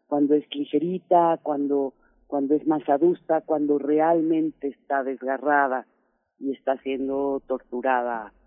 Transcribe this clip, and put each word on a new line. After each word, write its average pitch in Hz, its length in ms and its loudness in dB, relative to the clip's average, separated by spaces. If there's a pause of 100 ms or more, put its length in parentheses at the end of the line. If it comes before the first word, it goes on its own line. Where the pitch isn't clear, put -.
Cuando 147 260 2
es 147 100 2 (120)
ligerita, 165 880 2
cuando, 143 500 -2 (320)
cuando 143 300 0
es 135 100 -4
más 151 240 0
adusta, 160 520 2
cuando 147 360 0
realmente 156 920 0
está 139 340 -4
desgarrada 131 840 0 (540)
y 135 140 -6
está 135 240 -4
siendo 135 680 -4
torturada, 123 880 -4 (140)